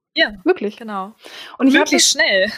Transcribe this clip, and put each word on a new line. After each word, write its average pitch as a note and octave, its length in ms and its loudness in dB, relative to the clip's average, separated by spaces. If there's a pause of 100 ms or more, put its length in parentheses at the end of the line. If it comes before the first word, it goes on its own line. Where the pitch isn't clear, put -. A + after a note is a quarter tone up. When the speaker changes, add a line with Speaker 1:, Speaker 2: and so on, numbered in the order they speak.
(160)
Speaker 1:
Ja, D4 160 0 (100)
Speaker 2:
Wirklich. D4+ 340 -2
Speaker 1:
genau. G#3 380 -10 (420)
Speaker 2:
Und C4 120 2
ich C4 80 6
hab F#4 100 4
Speaker 1:
Möglichst - 300 0
Speaker 2:
das D4 60 0
Speaker 1:
schnell. G#3 360 2